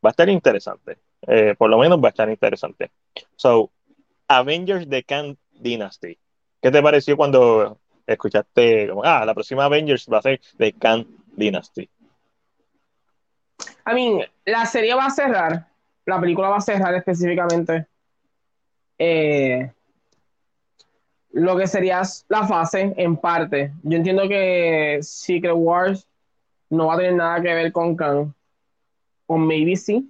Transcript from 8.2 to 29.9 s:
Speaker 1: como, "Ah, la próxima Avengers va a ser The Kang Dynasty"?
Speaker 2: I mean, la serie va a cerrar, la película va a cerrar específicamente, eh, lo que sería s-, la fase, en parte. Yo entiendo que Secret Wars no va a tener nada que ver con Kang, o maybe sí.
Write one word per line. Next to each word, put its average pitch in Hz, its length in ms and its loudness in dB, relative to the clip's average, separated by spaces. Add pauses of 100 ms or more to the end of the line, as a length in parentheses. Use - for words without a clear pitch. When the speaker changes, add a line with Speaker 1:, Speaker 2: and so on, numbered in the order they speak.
Speaker 1:
como, 98 160 -8
"Ah, 143 200 2
la 110 100 -2
próxima 135 300 -4
Avengers 147 480 0
va 107 60 4
a 104 40 0
ser 135 180 -2 (180)
The 107 160 2
Kang 113 320 0 (300)
Dynasty"? 101 520 -6 (2000)
Speaker 2:
I 233 60 -2
mean, 226 320 0 (180)
la 226 220 -2
serie 233 280 0
va 262 120 0
a 277 40 -2
cerrar, 190 560 -2 (380)
la 185 160 -2
película 180 280 0
va 202 100 0
a - 20 -2
cerrar 190 340 -2
específicamente, 170 920 -2 (1120)
eh, 147 760 0 (1600)
lo 180 240 0
que 190 100 0
sería 185 340 -2
s-, - 280 -8
la 214 180 0
fase, 190 500 -2
en 170 200 0
parte. 156 560 -2 (100)
Yo 156 140 -2
entiendo 185 320 0
que 170 720 0
Secret 175 520 -4
Wars 180 520 0 (640)
no 160 160 0
va 160 80 0
a 170 40 0
tener 180 160 0
nada 170 280 -2
que 175 120 -2
ver 165 180 -2
con 170 240 -2
Kang, 147 360 -4 (960)
o 165 120 -2
maybe 160 380 0
sí. 226 340 -4